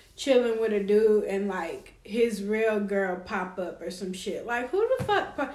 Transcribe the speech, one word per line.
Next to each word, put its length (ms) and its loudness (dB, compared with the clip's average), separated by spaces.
chilling 440 2
with 140 0
a 60 2
dude 460 6
and, 220 -2
like, 460 -8
his 400 0
real 360 0
girl 380 -2
pop 420 -8
up 240 -8
or 80 -8
some 220 -8
shit? 340 -8
Like, 240 -4
who 160 2
the 60 -4
fuck? 340 0
Po-? 180 -2